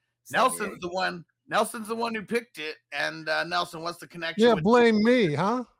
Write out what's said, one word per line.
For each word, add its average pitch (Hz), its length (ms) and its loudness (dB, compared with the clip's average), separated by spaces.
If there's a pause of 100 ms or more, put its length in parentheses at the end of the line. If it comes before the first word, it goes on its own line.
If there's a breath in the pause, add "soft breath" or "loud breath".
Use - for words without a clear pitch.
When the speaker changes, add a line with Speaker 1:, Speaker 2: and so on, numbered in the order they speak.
(240)
Speaker 1:
Seventy-eight. 214 360 0
Speaker 2:
Nelson's 202 220 -8
the 180 80 -8
one. 180 340 -4 (240)
Nelson's 208 420 -2
the 226 60 -4
one 226 200 -4
who 214 80 -6
picked 226 340 -6
it. 156 200 -8 (140)
And, 156 380 -4
uh, 156 140 0
Nelson, 170 400 -4
what's 170 160 -8
the - 80 -16
connection 165 400 -2
Speaker 3:
Yeah, 233 80 6
Speaker 2:
with 165 80 -2
Speaker 3:
blame 226 400 4
me, 220 320 4
huh? 214 280 -2 (160)